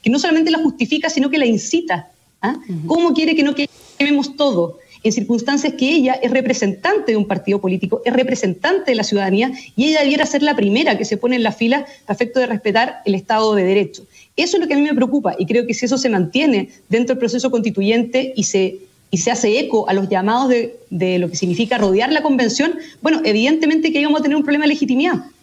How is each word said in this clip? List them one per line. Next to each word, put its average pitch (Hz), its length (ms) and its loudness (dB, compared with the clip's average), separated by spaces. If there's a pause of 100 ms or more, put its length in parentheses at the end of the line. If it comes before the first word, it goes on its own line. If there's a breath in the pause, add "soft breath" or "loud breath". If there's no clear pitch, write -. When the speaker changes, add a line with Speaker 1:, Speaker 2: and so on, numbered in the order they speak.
Speaker 1:
que 220 60 2
no 277 100 2
solamente 320 320 2
la 320 80 0
justifica, 302 500 -2
sino 277 200 0
que 302 80 -2
la 277 80 2
incita, 220 640 -2 (320)
¿ah? 254 160 -4 (100)
Speaker 2:
Ujú. 165 200 -8
Speaker 1:
¿Cómo 330 260 0
quiere 320 220 0
que 302 80 2
no 285 120 0 (420)
quememos 285 380 0
todo? 185 440 0 (240 loud breath)
En 214 80 2
circunstancias 240 640 -2
que 254 160 0
ella 262 240 2
es 254 180 -2
representante 254 800 0
de 220 60 2
un 202 100 0
partido 196 340 -2
político, 185 440 -2
es 247 80 0
representante 262 760 0
de 240 40 2
la 220 80 -2
ciudadanía, 202 480 0 (240 loud breath)
y 247 100 2
ella 311 160 2
debiera 285 240 2
ser 294 180 0
la 294 120 2
primera 226 420 2
que 214 80 -4
se 208 120 -4
pone 247 180 0
en 240 80 0
la 214 80 0
fila 254 340 0 (220 loud breath)
a 214 60 -4
efecto 240 260 -2
de 247 80 2
respetar 220 580 -2
el 196 100 2
Estado 220 400 0
de 196 80 4
Derecho. 190 400 0 (320 soft breath)
Eso 349 220 0
es 330 40 2
lo 330 60 -2
que 302 60 -2
a 285 40 2
mí 294 60 4
me 302 120 0
preocupa, 233 420 0
y 185 80 -2
creo 233 200 0
que 240 100 -4
si 247 100 -4
eso 254 120 0
se 254 120 0
mantiene 208 600 0 (200 loud breath)
dentro 240 240 2
del 262 60 -2
proceso 247 320 -2
constituyente 233 840 0
y 208 80 0
se, 190 360 0 (320)
y 180 80 0
se 233 120 0
hace 233 280 0
eco 226 280 0
a 190 60 0
los 196 160 0
llamados 220 400 0
de, 233 260 0 (140)
de 185 300 0
lo 175 100 -2
que 175 60 -10
significa 208 420 -2
rodear 208 340 2
la 302 120 0
convención, 277 500 0 (280 loud breath)
bueno, 320 220 0
evidentemente 311 680 2
que 294 80 0
ahí 294 60 0
vamos 302 140 2
a 262 40 -2
tener 294 120 0
un 294 80 0
problema 294 220 0
de 294 40 4
legitimidad 269 560 0 (180)